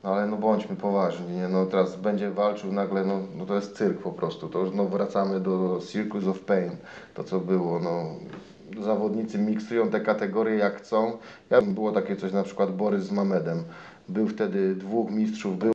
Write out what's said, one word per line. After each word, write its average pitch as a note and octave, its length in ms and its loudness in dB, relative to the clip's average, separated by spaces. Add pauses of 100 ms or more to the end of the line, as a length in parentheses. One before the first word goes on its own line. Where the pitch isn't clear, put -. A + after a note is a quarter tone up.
No G2 100 0
ale G#2 140 2
no G#2+ 100 -2
bądźmy G#2 380 2
poważni, F2+ 600 0
nie? F#2 120 -2
No F#2+ 180 4
teraz F#2 300 2
będzie G2+ 360 -2
walczył G2+ 420 0
nagle, G2 320 0
no, G2 140 0 (180)
no F#2 80 -8
to G2+ 100 -2
jest G2+ 220 -4
cyrk F#2+ 240 0
po F2 100 -6
prostu, D#2+ 380 -6
to F2 100 -2
już, F#2+ 160 0
no, G2+ 100 2
wracamy G2 540 0
do F#2 480 0
Circus G#2 400 -2
of F#2 120 0
Pain, F2+ 320 0 (420)
to - 100 -8
co F#2 160 -2
było, F2 400 2
no. E2+ 240 -2 (800)
Zawodnicy G#2+ 540 0
miksują G#2+ 520 2
te G#2+ 100 2
kategorie G#2+ 560 2
jak G2+ 200 2
chcą. A2+ 420 0 (320)
Ja, A#2+ 120 8
było G#2 300 0
takie G2 240 2
coś, F#2+ 160 -4
na G2 120 2
przykład F#2+ 320 0
Borys G2+ 280 0
z F#2 80 -6
Mamedem. E2+ 520 0 (460)
Był G2+ 180 2
wtedy F#2+ 480 0
dwóch G2 360 -2
mistrzów G#2+ 420 0 (220)